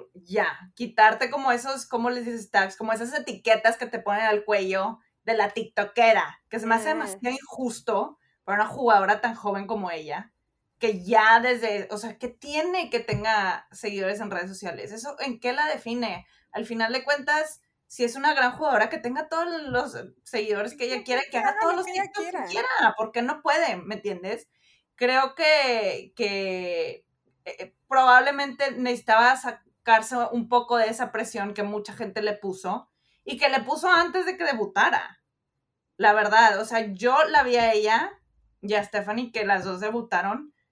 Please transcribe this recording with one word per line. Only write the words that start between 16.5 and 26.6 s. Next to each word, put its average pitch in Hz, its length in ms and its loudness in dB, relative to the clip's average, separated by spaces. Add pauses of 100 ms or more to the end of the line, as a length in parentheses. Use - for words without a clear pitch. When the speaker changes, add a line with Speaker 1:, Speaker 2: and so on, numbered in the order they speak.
Speaker 1:
Al 220 140 -6
final 226 260 -4
de 262 120 -4
cuentas, 294 560 -2 (260)
si - 180 -6
es 233 120 -2
una 285 180 2
gran 254 180 2
jugadora, 294 380 0
que 320 80 -6
tenga 277 300 -6
todos 330 180 -2 (160)
los 247 340 -4 (280)
seguidores 214 520 -4
que 254 100 -6
ella 254 120 -4
Speaker 2:
Sí, - 60 -12
Speaker 1:
quiera, 254 180 -2
Speaker 2:
que 285 80 -12
Speaker 1:
que 254 80 -4
haga 214 120 0
Speaker 2:
haga 403 100 -2
Speaker 1:
todos 339 120 2
Speaker 2:
lo 349 60 -2
Speaker 1:
los 359 80 -4
Speaker 2:
que 359 60 -10
ella 370 120 -2
Speaker 1:
TikToks 392 220 -8
que 359 60 -10
Speaker 2:
quiera. 370 140 -6
Speaker 1:
quiera, 359 520 0
porque 226 240 -4
no 294 200 -4
puede, 294 340 0
¿me 180 200 -10
entiendes? 196 520 -8 (460)
Creo 262 400 2
que, 262 840 2
que, 185 920 -4 (380)